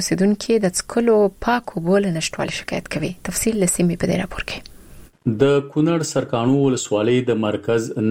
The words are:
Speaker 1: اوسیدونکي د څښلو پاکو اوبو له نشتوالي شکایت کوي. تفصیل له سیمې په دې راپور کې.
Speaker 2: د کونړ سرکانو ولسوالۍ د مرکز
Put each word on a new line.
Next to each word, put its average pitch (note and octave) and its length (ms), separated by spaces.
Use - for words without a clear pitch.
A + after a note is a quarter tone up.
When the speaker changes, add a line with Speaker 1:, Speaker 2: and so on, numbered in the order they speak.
Speaker 1:
اوسیدونکي G#3 600
د F3+ 140
څښلو A#3 400
پاکو A#3+ 360
اوبو F#3 240
له F#3+ 120
نشتوالي - 400
شکایت - 380
کوي. D3+ 160
تفصیل A3 320
له F3+ 140
سیمې F3 260
په F#3 100
دې F3 120
راپور - 260
کې. - 100
Speaker 2:
د - 20
کونړ D#3+ 360
سرکانو B2 540
ولسوالۍ A#2+ 680
د A2+ 140
مرکز A2+ 420